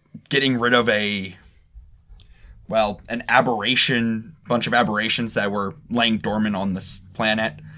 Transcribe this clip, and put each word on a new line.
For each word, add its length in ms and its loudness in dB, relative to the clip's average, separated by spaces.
getting 300 2
rid 160 2
of 140 4
a, 480 -2
well, 440 0
an 180 -6
aberration, 1040 2
bunch 180 0
of 60 -4
aberrations 640 0
that 180 0
were 220 -2
laying 260 2
dormant 400 -2
on 160 -2
this 300 -6
planet. 480 -2